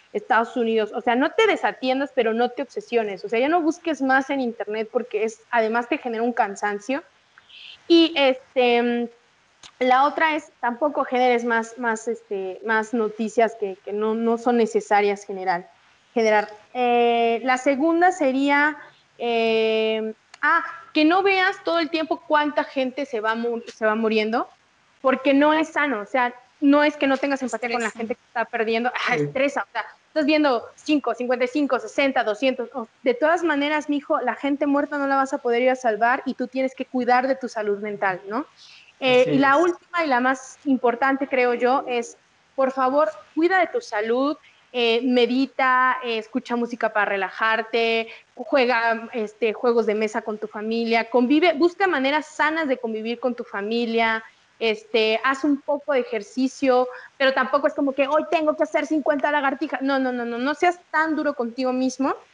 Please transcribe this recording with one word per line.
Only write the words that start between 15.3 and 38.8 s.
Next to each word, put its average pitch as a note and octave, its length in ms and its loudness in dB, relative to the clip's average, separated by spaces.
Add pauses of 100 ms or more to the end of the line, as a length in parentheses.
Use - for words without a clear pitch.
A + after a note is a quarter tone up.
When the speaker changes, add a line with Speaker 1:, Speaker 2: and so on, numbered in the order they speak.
Speaker 1:
generar. G#3+ 360 2 (260)
Eh, A#3+ 680 2
la B3+ 120 2
segunda E4 540 2
sería... C#4+ 680 2 (420)
Eh, A3 920 0 (300)
ah, D#4 220 2 (280)
que D#4 120 4
no F4+ 180 4
veas G4 420 2
todo E4 140 0
el E4 100 -2
tiempo D#4+ 380 -4
cuánta D4 380 0
gente C4+ 420 -6
se A3 140 -8
va A3 160 -2
mu-, A#3 260 -4 (100)
se A3+ 140 -4
va G#3+ 80 2
muriendo, A3 540 0 (540)
porque C4 320 2
no D4 180 6
es D#4 160 0
sano. D4 320 -2
O G3+ 60 -10
sea, A#3+ 280 -2 (260)
no C#4+ 240 6
es D4 120 2
que D4 100 0
no C4+ 100 2
tengas C#4 260 -2
empatía A#3 280 -6
con A#3+ 100 -2
la A3+ 80 -2
Speaker 2:
Estresa. A3+ 100 -12
Speaker 1:
gente A3 180 -6
que - 100 -20
está A#3 180 -4
perdiendo. A3+ 500 -2
Ah, - 220 -2
Speaker 3:
Sí. D3 60 0
Speaker 1:
estresa. G#3 400 -2
O - 100 -12
sea, A3 140 -6 (220)
estás D4+ 180 -2
viendo D4 360 2 (120)
cinco, C#4 400 -2
cincuenta B3 320 -2
y - 20 -2
cinco, C4 300 -2
sesenta, C4 440 -2
doscientos. A#3 520 -2
O, A3 120 -8 (160)
de A#3+ 120 2
todas D#4 300 2
maneras, D4+ 440 -2
mijo, D4 320 -2
la A#3 140 -2
gente C#4+ 320 -2
muerta C#4+ 320 0
no C#4 80 -2
la C#4 100 0
vas C4+ 160 0
a C#4+ 60 -4
poder A#3+ 240 0
ir B3+ 80 4
a B3+ 60 0
salvar A#3 500 0
y B3+ 80 -4
tú B3 140 -6
tienes C4 260 -4
que C4 100 -8
cuidar B3 440 0
de C4+ 60 2
tu B3+ 140 -8
salud G#3 300 -4
mental, G3+ 500 -4
¿no? A#3 160 -4 (580)